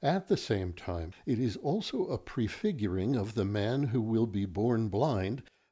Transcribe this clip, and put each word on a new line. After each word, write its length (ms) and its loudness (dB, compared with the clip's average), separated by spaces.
At 240 2
the 100 4
same 360 0
time, 380 -4
it 100 2
is 200 0
also 480 -2
a 120 -2
prefiguring 1000 -2
of 200 -2
the 100 2
man 380 0
who 180 0
will 240 2
be 200 0
born 420 0
blind 560 0